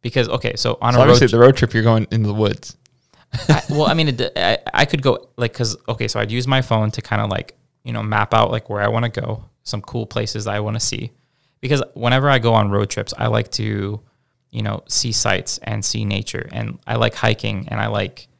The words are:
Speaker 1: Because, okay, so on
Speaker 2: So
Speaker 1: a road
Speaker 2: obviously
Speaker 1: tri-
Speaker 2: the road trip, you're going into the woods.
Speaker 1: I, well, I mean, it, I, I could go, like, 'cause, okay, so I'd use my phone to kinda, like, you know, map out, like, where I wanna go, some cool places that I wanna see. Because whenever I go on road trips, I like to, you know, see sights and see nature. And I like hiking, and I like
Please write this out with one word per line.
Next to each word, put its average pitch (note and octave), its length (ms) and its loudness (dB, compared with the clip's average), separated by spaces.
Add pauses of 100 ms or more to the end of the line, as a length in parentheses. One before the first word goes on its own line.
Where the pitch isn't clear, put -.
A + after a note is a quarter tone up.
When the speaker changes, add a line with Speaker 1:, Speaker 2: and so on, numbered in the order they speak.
Speaker 1:
Because, A#2+ 280 -2
okay, G#2+ 260 -4
so A#2 260 -2
on A#2+ 120 2
Speaker 2:
So B2 60 6
Speaker 1:
a - 20 8
road C3 120 8
Speaker 2:
obviously B2 140 8
Speaker 1:
tri- A2+ 120 4
Speaker 2:
the A#2+ 60 12
road C3+ 120 8
trip, - 160 2
you're A2+ 100 2
going A2 280 4
into A2 160 2
the G#2 60 -2
woods. G#2 440 -2 (680)
Speaker 1:
I, - 220 4
well, D3 180 2
I - 60 4
mean, D#3+ 160 2
it, A#2 260 -4
I, F#2 220 2 (160)
I C#3+ 120 4
could D3 160 -2
go, - 360 0
like, A#2+ 160 -2
'cause, A2 240 -4 (100)
okay, A2+ 200 -4
so A2 120 -4
I'd G#2+ 120 -2
use B2 160 -2
my C3 140 2
phone A2 300 2
to - 100 -8
kinda, G#2+ 260 -2
like, - 280 -6 (280)
you A#2 100 -10
know, A2 80 -6
map G#2+ 320 0
out, A2 160 4
like, A2+ 200 -6
where G#2 120 -4
I G2+ 60 0
wanna A2+ 220 0
go, A2 360 -8 (180)
some A2 180 -8
cool A2+ 240 -8
places G#2+ 400 -6
that G#2 100 -4
I G#2 60 -2
wanna A2 180 -4
see. - 320 -6 (500)
Because C3+ 220 0 (100)
whenever B2+ 360 2
I C3+ 100 4
go A#2 140 2
on G#2 180 2
road G2+ 180 0
trips, - 280 -6
I A2 100 -2
like A2+ 240 0
to, G#2 500 -4 (500)
you A2+ 120 -8
know, G#2 240 -6
see - 240 -2
sights - 480 -2
and G#2+ 260 -6
see G#2+ 200 -4
nature. G2+ 460 -4
And A2 360 -8
I A2+ 80 -4
like A2+ 180 0
hiking, G#2+ 540 -2
and G#2+ 120 -6
I A2 80 -2
like G2+ 400 -6 (120)